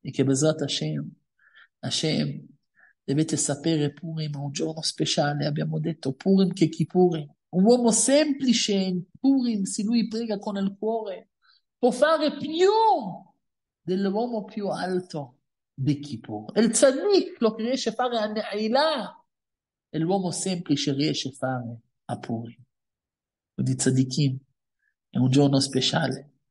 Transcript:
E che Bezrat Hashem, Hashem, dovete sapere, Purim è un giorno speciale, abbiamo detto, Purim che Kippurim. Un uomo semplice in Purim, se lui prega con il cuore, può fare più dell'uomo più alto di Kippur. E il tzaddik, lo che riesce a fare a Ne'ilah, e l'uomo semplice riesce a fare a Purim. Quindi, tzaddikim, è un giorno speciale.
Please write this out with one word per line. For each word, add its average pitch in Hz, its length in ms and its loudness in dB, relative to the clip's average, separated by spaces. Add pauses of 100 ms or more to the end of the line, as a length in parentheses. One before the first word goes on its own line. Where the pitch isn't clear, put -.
E 147 100 -10
che 135 140 2
Bezrat 135 380 2
Hashem, 151 460 -4 (680)
Hashem, 147 640 -2 (600)
dovete 156 320 0
sapere, 147 560 0
Purim 160 400 -8
è 143 60 -10
un 143 120 -6
giorno 156 320 -6
speciale, 147 640 -2
abbiamo 156 320 -2
detto, 156 360 -4
Purim 190 380 2
che 165 160 2
Kippurim. 160 640 0 (180)
Un 185 140 2
uomo 240 280 6
semplice 269 800 2
in 185 320 0 (160)
Purim, 240 440 2
se 190 200 -4
lui 226 240 2
prega 220 300 -4
con 202 180 -6
il 196 200 -2
cuore, 214 540 -6 (480)
può 240 140 4
fare 302 460 2
più 320 320 2 (1120)
dell'uomo 196 640 -2
più 202 240 -8
alto 175 720 -6 (300)
di 139 280 0
Kippur. 107 560 -10
E 208 40 4
il 226 100 4
tzaddik, 311 680 2
lo 214 160 0
che 214 80 -8
riesce 247 280 -4
a - 20 -2
fare 240 260 -4
a 214 80 -2
Ne'ilah, 220 1000 -2 (640)
e 156 80 -6
l'uomo 180 340 0
semplice 175 600 -2
riesce 143 360 -2
a 127 40 -10
fare 120 480 -6 (260)
a 120 120 -6
Purim. - 460 -8 (920)
Quindi, 131 220 -2
tzaddikim, 131 640 2 (720)
è - 80 -4
un 127 120 4
giorno 139 300 6
speciale. 135 720 -2 (180)